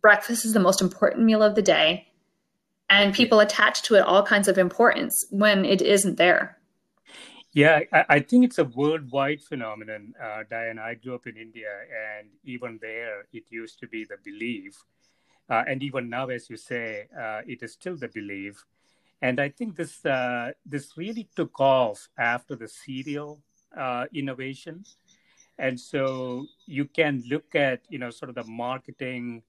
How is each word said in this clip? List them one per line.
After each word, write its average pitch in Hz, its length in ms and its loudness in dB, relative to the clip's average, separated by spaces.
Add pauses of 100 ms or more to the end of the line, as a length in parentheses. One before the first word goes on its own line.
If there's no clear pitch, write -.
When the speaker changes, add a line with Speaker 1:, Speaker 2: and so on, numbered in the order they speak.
Speaker 1:
Breakfast 214 440 4
is 220 80 0
the 214 80 4
most 185 200 4
important 202 440 0
meal 214 180 6
of 208 120 4
the 220 60 4
day, 165 460 2 (800)
and 202 200 6
Speaker 2:
Yeah. 196 80 -2
Speaker 1:
people 226 240 6
attach - 400 2
to - 140 2
it 190 100 8
all 202 180 6
kinds 202 240 2
of 185 100 2
importance - 720 2
when 202 360 4
it 185 160 2
isn't 196 340 4
there. - 380 4 (1000)
Speaker 2:
Yeah, 151 260 6 (120)
I, 175 180 6
I 147 100 8
think 247 260 6
it's 247 140 -2
a 151 60 4
worldwide 139 760 -2
phenomenon, 110 800 -10
uh, 110 260 -10
Diane. 113 300 -8
I 113 160 -10
grew 123 220 -12
up 120 100 -16
in 110 120 -14
India, 110 320 -16 (500)
and 104 80 -20 (160)
even 123 360 -12
there, 110 540 -12
it 110 160 -18
used 113 300 -16
to 113 80 -18
be 110 180 -12
the 101 180 -18
belief. 104 600 -12 (680)
Uh, 120 180 0
and 135 140 -4
even 135 260 -6
now, 127 200 -6
as 123 240 -10
you 110 60 -14
say, 110 500 -10 (120)
uh, 110 280 -8
it 123 160 -14
is 117 100 -16
still 180 220 -12
the 123 140 -12
belief. 101 540 -12 (600)
And 127 160 -2
I 143 100 -2
think 208 260 -10
this, - 300 -10
uh, 123 460 -2 (160)
this 143 300 -10
really 214 380 -10
took - 240 -6
off 131 560 2
after 120 400 -4
the 113 120 -14
cereal, 143 720 -12 (340)
uh, 127 380 -6
innovation. 139 680 -10 (720)
And 127 220 -4
so 131 680 -6 (220)
you 143 180 -6
can 143 420 -4
look 151 280 -6
at, 135 340 0
you 147 80 -12
know, 123 140 -10
sort 127 180 -16
of 120 60 -18
the 120 80 -10
marketing 120 1040 -10